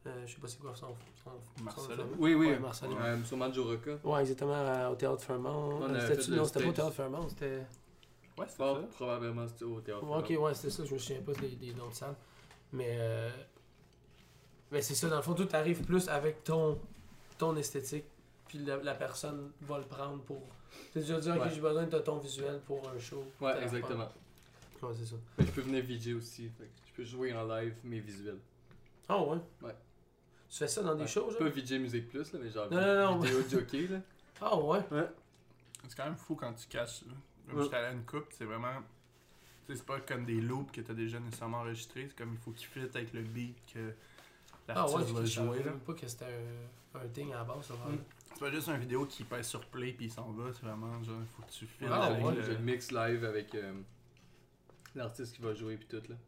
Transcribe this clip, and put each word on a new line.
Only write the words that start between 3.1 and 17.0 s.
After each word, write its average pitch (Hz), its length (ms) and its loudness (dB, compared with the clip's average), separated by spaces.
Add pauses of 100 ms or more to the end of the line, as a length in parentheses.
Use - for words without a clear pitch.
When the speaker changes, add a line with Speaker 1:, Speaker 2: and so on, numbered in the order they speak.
Speaker 3:
sûrement 127 280 0
Joe 131 140 2
Roca. 117 380 -2
Speaker 1:
Ouais, 151 160 4
exactement, 139 340 2
euh, 131 360 4
au 127 60 2
Théâtre 135 260 2
Fairmont. 143 600 0
Speaker 3:
On 135 80 0
Speaker 1:
Euh, 135 60 2
Speaker 3:
a 120 40 4
Speaker 1:
c'était-tu, 123 240 4
Speaker 3:
fait 120 60 0
le 165 60 6
Speaker 1:
non, 156 80 6
c'était 147 160 2
pas 123 80 4
au - 40 4
Speaker 3:
stage. 151 120 4
Speaker 1:
Théâtre 156 120 0
Fairmont, 139 320 -2
c'était 135 380 -4 (720)
Speaker 2:
Ouais, 190 100 -2
c'était - 140 -16
Speaker 3:
Bon, 139 180 4
Speaker 2:
ça. 185 60 -6 (100)
Speaker 3:
probablement 120 520 -2
c'était 117 160 -8
au 113 160 -4
Théâtre 107 240 -4
Speaker 1:
Ouais, 151 140 2
ok, 160 100 0
Speaker 3:
Fairmont. 160 180 4
Speaker 1:
ouais, 147 80 4
c'était 135 160 -2
ça, - 140 -4
je 135 100 -2
me 131 40 0
souviens 131 240 -4
pas 143 100 -2
des, 139 240 -2
des 120 180 -8
noms 120 140 -6
de 117 60 -10
salles. 139 220 -6 (560)
Mais, 123 260 0
euh, 113 320 0 (1400)
mais 147 120 2
c'est 147 120 0
ça, 165 140 4
dans 156 80 4
le 143 60 2
fond, 170 120 2
tout 185 180 2
arrive 160 320 4
plus 180 240 4
avec 151 360 2
ton, 156 340 4 (600)